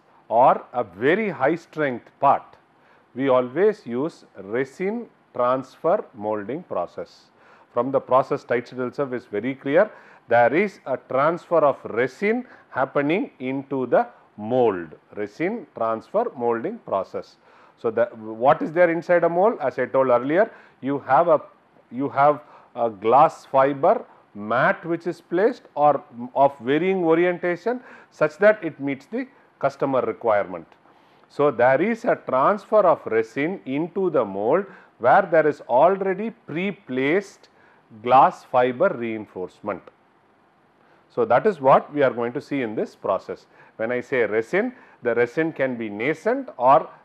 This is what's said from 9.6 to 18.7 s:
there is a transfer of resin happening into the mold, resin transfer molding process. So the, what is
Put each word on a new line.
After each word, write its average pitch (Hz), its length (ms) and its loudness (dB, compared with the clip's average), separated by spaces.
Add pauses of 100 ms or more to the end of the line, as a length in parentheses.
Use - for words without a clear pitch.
there 120 260 4
is 190 320 -2
a 131 120 -4
transfer 160 640 -2
of 143 260 2
resin 135 600 -2 (240)
happening 143 720 -2
into 135 480 -6
the 208 200 2 (300)
mold, 107 520 0 (260)
resin 160 600 -8
transfer 113 600 -4
molding 123 440 -4
process. - 580 -8 (420)
So 117 120 -2
the, 117 140 0 (100)
what 113 460 0
is 180 100 -6